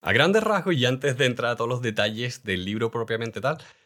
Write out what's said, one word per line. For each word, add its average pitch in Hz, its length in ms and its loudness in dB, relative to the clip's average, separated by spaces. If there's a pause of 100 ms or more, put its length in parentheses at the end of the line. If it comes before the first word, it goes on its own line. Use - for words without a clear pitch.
A 90 120 0
grandes 185 280 4
rasgos, 196 340 2
y 123 100 2
antes 131 320 0
de 135 80 4
entrar 120 240 0
a 120 60 -2
todos 117 120 -2
los 123 140 -2
detalles 110 600 -2
del 92 220 -2
libro 113 260 -2
propiamente 113 520 -4
tal, 147 160 0 (280)